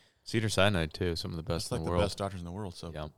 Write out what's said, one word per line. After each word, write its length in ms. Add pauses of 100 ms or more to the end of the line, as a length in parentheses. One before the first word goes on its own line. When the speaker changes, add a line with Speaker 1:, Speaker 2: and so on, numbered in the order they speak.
(220)
Speaker 1:
Cedar-Sinai, 640
too, 300
some 160
of 40
the 60
best 260
Speaker 2:
That's, 40
Speaker 1:
in 40
Speaker 2:
like, 40
Speaker 1:
the 40
Speaker 2:
the 60
Speaker 1:
world. 140
Speaker 2:
best 120
doctors 240
in 60
the 60
world, 220
so 200
Speaker 1:
Yeah. 240